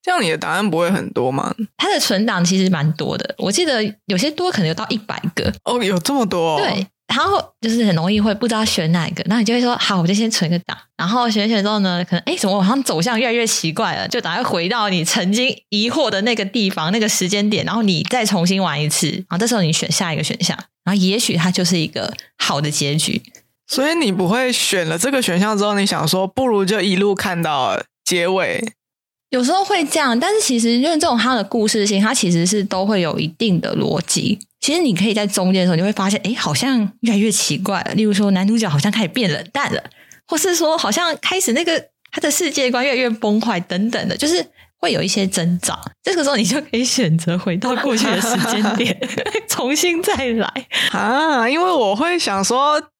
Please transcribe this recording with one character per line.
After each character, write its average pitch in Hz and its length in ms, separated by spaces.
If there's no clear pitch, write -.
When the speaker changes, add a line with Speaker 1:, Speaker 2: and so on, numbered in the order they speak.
Speaker 1:
这 359 80
样 339 120
你 165 60
的 160 80
答 160 140
案 196 180
不 160 80
会 170 120
很 - 220
多 123 180
吗？ 139 240
Speaker 2:
它 381 180
的 311 60
存 208 260
档 185 200
其 190 120
实 190 120
蛮 156 240
多 - 240
的， - 200
我 190 140
记 330 140
得 247 180
有 190 120
些 277 140
多 349 180
可 359 100
能 165 80
有 160 60
到 214 140
一 220 100
百 - 240
个。 - 160
Speaker 1:
哦， 240 180
有 185 160
这 269 140
么 254 120
多 165 300
哦。 247 60
Speaker 2:
对， 247 260
然 240 120
后 370 240
就 226 100
是 233 140
很 202 100
容 160 180
易 214 60
会 208 180
不 233 120
知 220 80
道 220 80
选 170 300
哪 170 120
一 - 60
个， 156 140
那 220 140
你 220 40
就 226 100
会 240 60
说 247 160
：“好， 196 240
我 170 80
就 190 60
先 226 180
存 170 180
个 175 100
档。” - 180
然 160 100
后 240 240
选 214 160
一 220 40
选 214 120
之 202 60
后 214 120
呢， 180 300
可 180 60
能， 170 60
诶， 349 160
怎 208 100
么 190 80
我 202 60
好 185 80
像 269 140
走 165 180
向 226 180
越 254 60
来 233 80
越 233 120
奇 160 280
怪 196 220
了， 95 120
就 247 140
赶 160 120
快 214 80
回 180 280
到 220 180
你 180 160
曾 190 300
经 247 200
疑 208 200
惑 285 200
的 196 120
那 233 120
个 214 120
地 202 240
方、 165 240
那 233 40
个 214 120
时 185 180
间 208 220
点， 202 160
然 175 100
后 233 60
你 185 280
再 247 160
重 180 220
新 190 160
玩 151 180
一 151 60
次， 151 220
然 - 220
后 170 60
这 220 80
时 240 80
候 208 80
你 160 120
选 - 180
下 170 220
一 - 20
个 156 80
选 - 180
项， - 160
然 185 100
后 196 60
也 190 180
许 - 160
它 175 160
就 180 140
是 175 120
一 156 80
个 107 280
好 - 240
的 151 100
结 147 240
局。 - 260
Speaker 1:
所 320 240
以 - 20
你 311 160
不 180 200
会 247 240
选 180 340
了 160 100
这 247 140
个 262 100
选 175 160
项 208 200
之 202 80
后， 208 120
你 202 80
想 160 220
说 185 260
：“不 262 140
如 202 160
就 202 160
一 185 160
路 202 180
看 180 300
到 135 340
结 175 200
尾。” 185 400
Speaker 2:
有 254 140
时 269 80
候 381 100
会 392 220
这 302 160
样， 247 180
但 349 160
是 440 60
其 254 180
实 233 140
因 240 120
为 330 80
这 320 140
种 254 120
它 247 180
的 208 80
故 220 240
事 208 180
性， 202 160
它 226 120
其 190 180
实 170 140
是 196 180
都 196 220
会 202 160
有 160 180
一 156 80
定 185 320
的 - 160
逻 - 320
辑。 - 320
其 285 120
实 359 80
你 240 140
可 175 80
以 214 100
在 208 140
中 185 260
间 185 100
的 - 20
时 180 40
候， 170 60
你 165 60
会 202 100
发 196 180
现， 202 140
诶， 214 100
好 156 200
像 247 260
越 226 100
来 202 60
越 214 120
奇 202 280
怪 190 240
了。 - 120
例 214 100
如 208 100
说， 202 180
男 190 160
主 226 100
角 214 120
好 143 100
像 196 100
开 220 120
始 180 80
变 220 200
冷 - 220
淡 277 220
了， - 100
或 330 120
是 359 180
说， 320 220
好 202 120
像 330 320
开 370 200
始 - 100
那 277 100
个 330 160
他 - 120
的 294 100
世 311 180
界 262 220
观 254 140
越 285 60
来 247 40
越 247 140
崩 220 320
坏 220 180
等 185 320
等 233 160
的， - 80
就 285 100
是 339 160
会 330 140
有 160 100
一 190 40
些 196 200
征 175 320
兆。 - 180
这 381 140
个 320 80
时 277 60
候， 285 80
你 214 80
就 254 160
可 - 160
以 254 80
选 170 320
择 175 200
回 180 200
到 247 180
过 240 220
去 220 80
的 190 160
时 - 120
间 214 280
点， 220 200
<laughs> - 300
重 277 260
新 339 260
再 403 140
来。 226 260
Speaker 1:
啊， 247 580
因 320 120
为 370 80
我 226 240
会 339 240
想 196 240
说 277 400